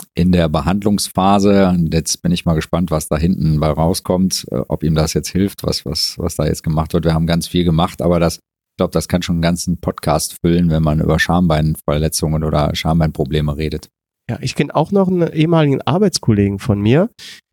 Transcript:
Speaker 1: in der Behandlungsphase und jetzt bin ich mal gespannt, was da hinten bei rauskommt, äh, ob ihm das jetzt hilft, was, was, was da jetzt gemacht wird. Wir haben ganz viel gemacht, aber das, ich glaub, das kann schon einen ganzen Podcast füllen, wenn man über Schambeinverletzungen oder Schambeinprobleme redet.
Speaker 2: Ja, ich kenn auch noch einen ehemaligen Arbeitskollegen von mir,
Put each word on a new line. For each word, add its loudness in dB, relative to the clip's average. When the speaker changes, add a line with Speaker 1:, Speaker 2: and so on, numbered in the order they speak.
Speaker 1:
in 4
der 4
Behandlungsphase 2
und 0
jetzt -2
bin 0
ich -2
mal 2
gespannt, -2
was -2
da 2
hinten 2
bei 2
rauskommt, 0
äh, -2
ob -6
ihm 2
das 0
jetzt -2
hilft, -2
was, -4
was, -6
was -4
da 0
jetzt -2
gemacht -2
wird. 2
Wir 2
haben 0
ganz 0
viel 0
gemacht, 0
aber 2
das, 0
ich -20
glaub, 0
das -2
kann -2
schon -4
einen 0
ganzen 0
Podcast -4
füllen, 2
wenn 2
man 2
über 0
Schambeinverletzungen 0
oder 0
Schambeinprobleme -2
redet. -6
Speaker 2:
Ja, -6
ich -6
kenn -2
auch -2
noch 2
einen 0
ehemaligen 2
Arbeitskollegen 0
von 0
mir, 4